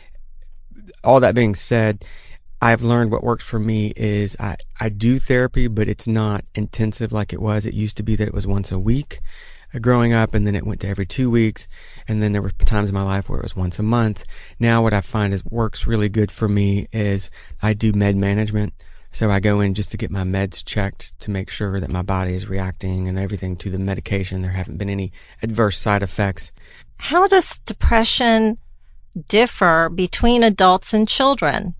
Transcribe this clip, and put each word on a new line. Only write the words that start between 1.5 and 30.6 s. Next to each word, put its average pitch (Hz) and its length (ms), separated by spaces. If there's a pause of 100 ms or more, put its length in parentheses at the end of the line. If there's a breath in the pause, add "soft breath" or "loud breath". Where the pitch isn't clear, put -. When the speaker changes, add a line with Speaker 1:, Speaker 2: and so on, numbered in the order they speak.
Speaker 1:
said, 110 500 (560 loud breath)
I've 117 220
learned 117 300
what 117 100
works 113 260
for 110 120
me 107 340
is 104 460
I, 92 160 (240)
I 113 80
do 113 320
therapy, 123 480
but 107 180
it's 104 220
not 107 360 (120)
intensive 110 560
like 107 200
it - 80
was. 107 240
It - 100
used 107 240
to 107 40
be 110 140
that 107 100
it 107 80
was 101 120
once 98 260
a 92 60
week, 131 420 (520 soft breath)
uh, 131 60
growing 117 340
up, 110 220
and 104 100
then 101 120
it - 100
went 101 140
to 101 80
every 98 180
two 127 240
weeks, 113 380 (400 loud breath)
and 107 120
then 104 120
there 101 100
were 101 80
times 104 380
in 98 60
my 98 100
life 98 240
where - 100
it - 60
was - 100
once 92 240
a 110 60
month. 110 400 (340 loud breath)
Now 117 240
what 110 100
I 101 80
find 104 320
is 95 120
works - 420
really 107 220
good 104 240
for 107 160
me 101 440
is 101 380 (320 soft breath)
I 107 100
do 107 200
med 101 240
management. 101 580 (360 soft breath)
So 107 200
I 98 100
go 104 200
in 101 120
just 98 200
to 98 40
get 110 140
my 95 120
meds 95 400
checked - 580
to - 100
make 95 180
sure 98 320
that - 80
my 90 140
body 92 320
is 95 120
reacting 92 640
and 92 100
everything 92 380
to 95 140
the 92 80
medication. 95 640
There 90 80
haven't 92 260
been 101 140
any 98 220 (300 soft breath)
adverse 110 360
side 101 240
effects. 98 500 (460 soft breath)
Speaker 2:
How 359 280
does 381 300
depression 226 1040 (680)
differ 175 600
between 226 540
adults 190 500